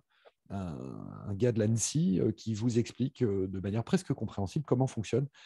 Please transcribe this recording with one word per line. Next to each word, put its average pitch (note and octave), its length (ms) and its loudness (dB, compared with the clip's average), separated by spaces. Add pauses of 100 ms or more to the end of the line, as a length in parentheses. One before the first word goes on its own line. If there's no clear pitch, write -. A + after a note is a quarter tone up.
(500)
un, F2+ 280 -6 (480)
un G2+ 80 -4
gars A#2 180 4
de G#2+ 60 0
l'ansi, C3+ 600 2
euh, A2 100 4
qui A2+ 240 -2
vous A2+ 240 2
explique, B2+ 440 -2
euh, G2 260 0
de F#2+ 100 -6
manière G2+ 240 -2
presque - 300 0
compréhensible G#2 520 -4
comment C3 220 2
fonctionne B2 400 -2 (200)